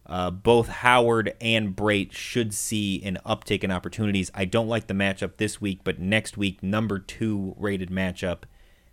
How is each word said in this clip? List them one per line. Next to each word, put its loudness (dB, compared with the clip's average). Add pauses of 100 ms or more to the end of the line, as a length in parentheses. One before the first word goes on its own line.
uh, -2
both 4
Howard 4
and 0
Brate 2
should -4
see -2
an -6
uptick -2
in 0
opportunities. -2
I -2
don't 0
like -2
the -2
matchup -2
this -4
week, -2
but -2
next 0
week, -2
number 0
two -4
rated -4
matchup -2 (500)